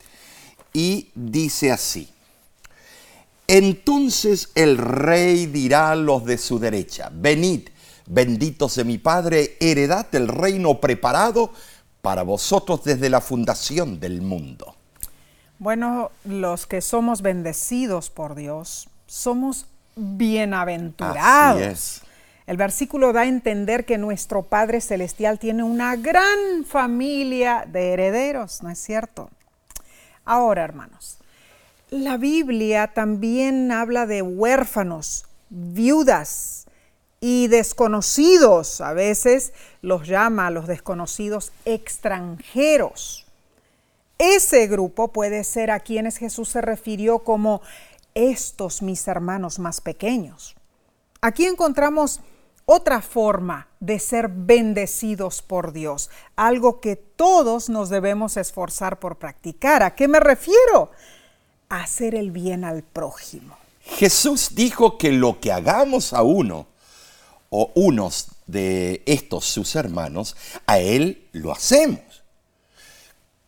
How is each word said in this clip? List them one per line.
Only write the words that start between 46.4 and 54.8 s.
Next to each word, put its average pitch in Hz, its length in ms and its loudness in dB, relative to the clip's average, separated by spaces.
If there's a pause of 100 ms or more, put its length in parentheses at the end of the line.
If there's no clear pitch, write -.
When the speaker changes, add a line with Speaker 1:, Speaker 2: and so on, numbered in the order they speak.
Speaker 2:
se 240 100 -4
refirió 220 600 -2
como 214 400 0 (540)
"estos 226 680 -2
mis 190 260 -6
hermanos 180 500 -6
más 180 220 -6
pequeños". 196 760 -6 (640)
Aquí 233 260 0
encontramos 302 760 0 (440)
otra 277 380 4
forma 185 640 -2 (140)
de 202 180 -4
ser 233 300 -2
bendecidos 196 1120 0